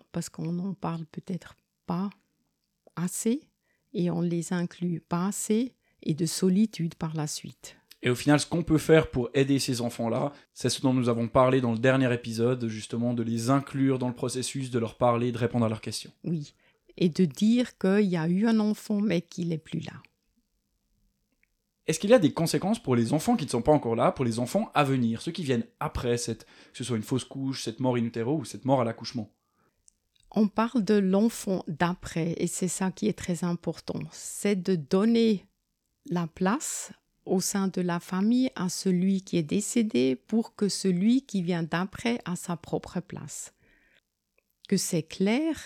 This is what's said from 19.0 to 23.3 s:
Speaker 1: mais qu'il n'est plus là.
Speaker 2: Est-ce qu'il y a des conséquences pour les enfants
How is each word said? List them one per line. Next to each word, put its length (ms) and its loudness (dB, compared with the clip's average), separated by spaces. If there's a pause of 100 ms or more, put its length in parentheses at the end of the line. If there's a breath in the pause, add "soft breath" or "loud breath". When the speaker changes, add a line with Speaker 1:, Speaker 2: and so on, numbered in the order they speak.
Speaker 1:
mais 200 0
qu'il 280 -6
n'est 80 -2
plus 220 -8
là. 140 -10 (2000)
Speaker 2:
Est-ce 100 0
qu'il 120 2
y 20 12
a 60 10
des 140 4
conséquences 440 0
pour 180 0
les 180 2
enfants 220 2